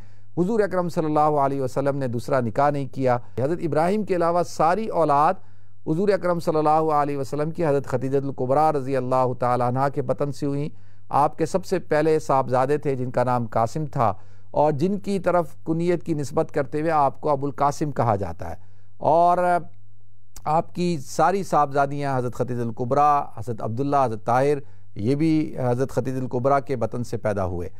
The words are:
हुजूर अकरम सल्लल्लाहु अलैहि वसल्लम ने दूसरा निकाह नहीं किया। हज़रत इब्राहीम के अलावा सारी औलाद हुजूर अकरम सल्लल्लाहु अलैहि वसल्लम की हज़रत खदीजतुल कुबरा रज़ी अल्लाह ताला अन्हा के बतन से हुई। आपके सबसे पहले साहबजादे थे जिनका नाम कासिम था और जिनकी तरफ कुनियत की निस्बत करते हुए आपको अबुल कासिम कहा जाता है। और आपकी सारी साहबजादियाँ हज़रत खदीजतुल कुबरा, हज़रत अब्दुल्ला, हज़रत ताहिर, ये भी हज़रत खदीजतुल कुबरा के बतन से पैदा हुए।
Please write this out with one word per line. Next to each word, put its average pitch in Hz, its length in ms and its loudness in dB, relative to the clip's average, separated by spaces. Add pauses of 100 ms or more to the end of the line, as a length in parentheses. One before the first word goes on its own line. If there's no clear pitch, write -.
(380)
हुजूर 208 240 2
अकरम 175 260 0
सल्लल्लाहु 151 460 2
अलैहि 139 260 2
वसल्लम 139 360 0
ने 135 120 -2
दूसरा 120 320 0
निकाह 123 300 2
नहीं 139 180 -2
किया। 123 320 0 (200)
हज़रत 160 200 -2
इब्राहीम 175 440 0
के 190 100 -2
अलावा 170 280 2
सारी 185 460 0
औलाद 156 520 4 (460)
हुजूर 175 240 0
अकरम 175 280 0
सल्लल्लाहु 156 500 2
अलैहि 147 300 0
वसल्लम 147 320 -4
की 165 120 -4
हज़रत 143 240 2
खदीजतुल 135 440 0
कुबरा 135 400 2
रज़ी 139 240 -2
अल्लाह 127 400 2
ताला 123 320 2
अन्हा 131 220 2
के 139 140 -2
बतन 135 280 -2
से 143 160 -4
हुई। 143 260 -2 (400)
आपके 151 340 2
सबसे 175 320 -2
पहले 156 420 2
साहबजादे 135 580 2
थे 139 180 -2
जिनका 127 280 0
नाम 123 220 2
कासिम 117 400 0
था 117 340 0 (340)
और 147 180 4
जिनकी 196 460 0
तरफ 175 380 0 (100)
कुनियत 165 360 0
की 165 120 -2
निस्बत 151 360 -2
करते 147 300 -2
हुए 160 100 0
आपको 143 380 2
अबुल 143 240 0
कासिम 143 380 0
कहा 117 260 2
जाता 90 300 -6
है। 87 120 -8 (420)
और 175 680 4 (760)
आपकी 170 520 0
सारी 170 460 0
साहबजादियाँ 143 760 0
हज़रत 123 160 -2
खदीजतुल 120 360 -2
कुबरा, 139 680 2
हज़रत 110 220 -6
अब्दुल्ला, 135 440 0
हज़रत 113 140 -2
ताहिर, 135 440 2 (340)
ये 117 180 0
भी 156 460 0
हज़रत 123 300 0
खदीजतुल 131 360 -2
कुबरा 135 340 0
के 135 160 -2
बतन 117 260 -4
से 117 140 -4
पैदा 101 260 -2
हुए। 90 380 -4